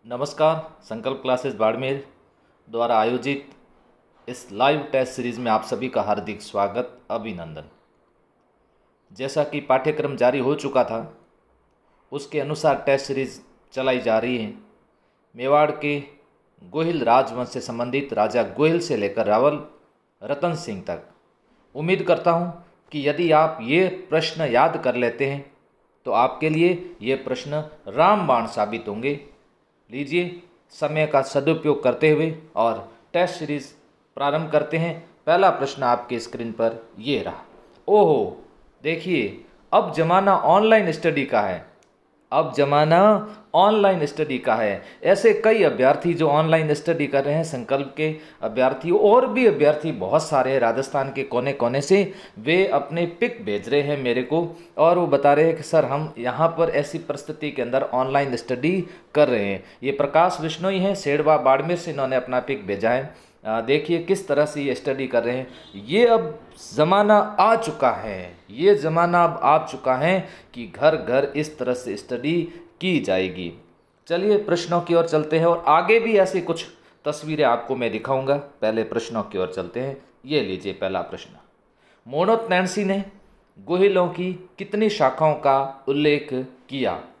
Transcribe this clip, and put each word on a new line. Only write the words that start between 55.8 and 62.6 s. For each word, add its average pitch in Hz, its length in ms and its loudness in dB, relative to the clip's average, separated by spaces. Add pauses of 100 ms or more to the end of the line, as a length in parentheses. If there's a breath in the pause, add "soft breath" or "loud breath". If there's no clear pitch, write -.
हम 151 340 -4
यहाँ 123 320 0
पर 160 220 0
ऐसी 147 280 -2
परिस्थिति 151 500 -8
के 127 120 -6
अंदर 123 220 0
ऑनलाइन 135 520 -2
स्टडी 147 440 -2 (340 loud breath)
कर 143 140 6
रहे 110 160 0
हैं। 98 200 -4 (180 loud breath)
ये 135 100 -2
प्रकाश 156 480 2
बिश्नोई 170 380 -4
हैं, 190 180 0
सेड़वा 151 420 2
बाड़मेर 143 400 2
से 170 120 -10
इन्होंने 135 260 -2
अपना 123 260 -2
पिक 104 240 -6